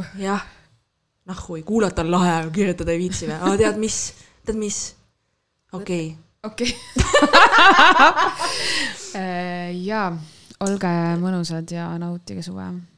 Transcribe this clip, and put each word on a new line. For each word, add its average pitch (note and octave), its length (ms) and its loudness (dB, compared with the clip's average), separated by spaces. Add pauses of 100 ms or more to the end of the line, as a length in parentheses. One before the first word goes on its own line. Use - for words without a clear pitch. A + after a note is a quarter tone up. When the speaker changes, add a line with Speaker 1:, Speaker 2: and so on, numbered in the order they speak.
(180)
Speaker 1:
Jah. G3 280 -4 (840)
Nahhu, F#3 300 -12
ei D#3+ 80 -12
kuulata F#3+ 400 0
on E3+ 80 0
lahe, F3+ 180 4
aga D#3+ 220 -2
kirjutada F3 400 0
ei E3+ 80 -2
viitsi F#3 260 -4
või? D#3 140 -6
Aa, F#3+ 160 0
tead G#3+ 240 2
mis? G#3+ 180 -4 (420)
Tead A3 200 -6
mis? G#3 180 -6 (920)
Okei. F3 400 -6 (280)
Speaker 2:
Okei. A#3+ 300 -6
<laughs> - 100 -10 (2250)
Äh, F3+ 600 -6
jaa, F#3+ 380 -4 (460)
olge G3 320 -2 (260)
mõnusad E3+ 560 -4
ja E3+ 240 -8
nautige F3 480 -8
suve. F#3 240 -12 (300)